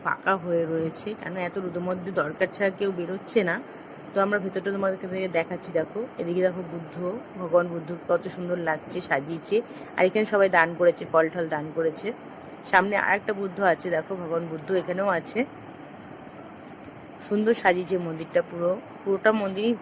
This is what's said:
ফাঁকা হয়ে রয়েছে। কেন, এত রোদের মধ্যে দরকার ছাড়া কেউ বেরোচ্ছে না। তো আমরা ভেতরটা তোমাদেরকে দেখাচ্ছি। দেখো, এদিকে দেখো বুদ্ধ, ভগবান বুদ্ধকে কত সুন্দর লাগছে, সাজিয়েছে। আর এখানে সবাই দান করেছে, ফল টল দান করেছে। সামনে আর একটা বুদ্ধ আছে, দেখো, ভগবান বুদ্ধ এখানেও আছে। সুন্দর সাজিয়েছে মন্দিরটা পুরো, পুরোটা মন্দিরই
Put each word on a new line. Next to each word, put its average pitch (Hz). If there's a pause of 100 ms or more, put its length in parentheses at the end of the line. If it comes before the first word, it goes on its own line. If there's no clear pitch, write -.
ফাঁকা -
হয়ে 170
রয়েছে। 160 (120)
কেন, 170
এত 175
রোদের 180
মধ্যে 185 (120)
দরকার 160
ছাড়া 196
কেউ 196
বেরোচ্ছে 180
না। 175 (560)
তো -
আমরা 202
ভেতরটা 190
তোমাদেরকে 190 (320)
দেখাচ্ছি। 170
দেখো, 160 (180)
এদিকে 175
দেখো 180 (100)
বুদ্ধ, 165 (440)
ভগবান 175
বুদ্ধকে 170
কত 170
সুন্দর 180
লাগছে, 160
সাজিয়েছে। 160 (400)
আর -
এখানে 214
সবাই 196
দান 170
করেছে, 175
ফল 160
টল 165
দান 151 (120)
করেছে। 160 (600)
সামনে 196
আর -
একটা 214
বুদ্ধ 190 (140)
আছে, 160
দেখো, 160
ভগবান 165
বুদ্ধ 156 (140)
এখানেও 185 (100)
আছে। 160 (1900)
সুন্দর 214
সাজিয়েছে 185
মন্দিরটা 165
পুরো, 170 (320)
পুরোটা 196
মন্দিরই 208